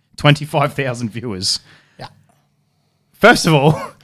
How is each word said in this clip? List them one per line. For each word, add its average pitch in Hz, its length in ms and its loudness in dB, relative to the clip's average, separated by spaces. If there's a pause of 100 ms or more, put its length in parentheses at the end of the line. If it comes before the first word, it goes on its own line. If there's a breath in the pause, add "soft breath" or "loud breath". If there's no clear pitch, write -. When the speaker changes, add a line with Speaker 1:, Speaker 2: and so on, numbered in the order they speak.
(180)
Speaker 1:
Twenty-five 147 560 0
thousand 123 360 -6
viewers. 104 500 -8 (400 soft breath)
Speaker 2:
Yeah. - 100 -18 (1040)
Speaker 1:
First - 340 2
of 160 60 4
all, 147 400 2 (100)